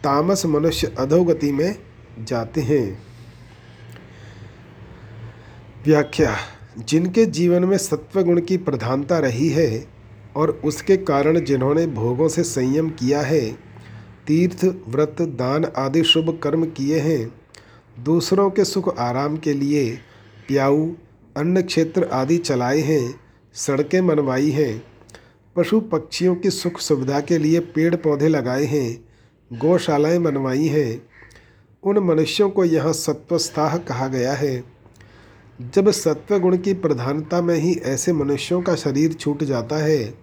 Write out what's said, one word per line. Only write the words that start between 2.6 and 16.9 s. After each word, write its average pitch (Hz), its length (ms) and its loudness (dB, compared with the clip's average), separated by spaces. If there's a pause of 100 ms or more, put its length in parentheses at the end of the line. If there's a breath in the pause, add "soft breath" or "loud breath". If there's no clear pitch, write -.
हैं। 120 420 0 (2750 loud breath)
व्याख्या, 147 500 2 (440 loud breath)
जिनके 180 460 2
जीवन 175 400 2
में 190 120 2
सत्वगुण 175 640 0
की 180 160 -2
प्रधानता 139 600 -2
रही 135 300 0
है 135 380 0 (480)
और 151 300 0
उसके 185 320 2
कारण 160 420 2
जिन्होंने 139 480 2
भोगों 123 400 0
से 160 160 0
संयम 143 460 0
किया 143 320 0
है, 131 300 0 (760 loud breath)
तीर्थ, 175 380 2 (220)
व्रत, 151 340 -2
दान 143 440 -2 (120)
आदि 135 260 0
शुभ 160 400 2
कर्म 160 220 0
किए 143 340 -2